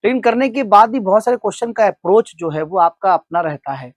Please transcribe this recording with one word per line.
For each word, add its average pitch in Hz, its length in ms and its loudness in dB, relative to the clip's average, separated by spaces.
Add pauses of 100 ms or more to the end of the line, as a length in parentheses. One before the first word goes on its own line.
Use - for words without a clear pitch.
लेकिन 240 160 0
करने 240 280 0
के 247 160 -4
बाद 208 260 6
भी 254 100 -4
बहुत 202 240 2
सारे 247 120 2
क्वेश्चन 226 360 -6
का 214 140 0
अप्रोच 190 500 0
जो 165 140 -6
है 156 120 -6
वो 170 160 -6
आपका 175 360 0
अपना 165 260 -4
रहता 147 340 -6
है। 131 220 -16